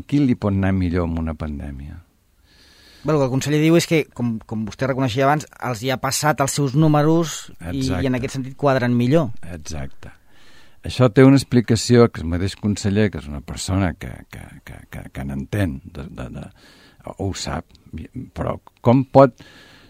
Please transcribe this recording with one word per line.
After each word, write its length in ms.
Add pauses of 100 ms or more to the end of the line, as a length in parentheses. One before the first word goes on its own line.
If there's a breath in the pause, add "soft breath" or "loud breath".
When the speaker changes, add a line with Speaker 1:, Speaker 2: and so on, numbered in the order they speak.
Speaker 1:
qui 160
li 160
pot 160
anar 160
millor 380
amb 100
una 160
pandèmia? 640 (1040 soft breath)
Speaker 2:
Bé, 80
el 80
que 60
el 80
conseller 260
diu 160
és 160
que, 140 (100)
com, 220 (100)
com 220
vostè 180
reconeixia 400
abans, 220 (180)
els 160
hi 80
ha 80
passat 460
els 100
seus 240
números 720
i, 300
Speaker 1:
Exacte. 240
Speaker 2:
i 20
en 80
aquest 220
sentit 180
quadren 400
millor. 380 (180)
Speaker 1:
Exacte. 600 (760 soft breath)
Això 240
té 160
una 140
explicació 680
que 160
el 80
mateix 240
conseller, 560
que 80
és 80
una 160
persona 460 (100)
que, 140 (180)
que, 140 (180)
que, 160 (160)
que, 160
que 160
n'entén, 540 (100)
de, 160
de, 200 (100)
de, 80 (760 soft breath)
ho 160
sap, 320 (640)
però 300 (180)
com 320
pot 320 (480 loud breath)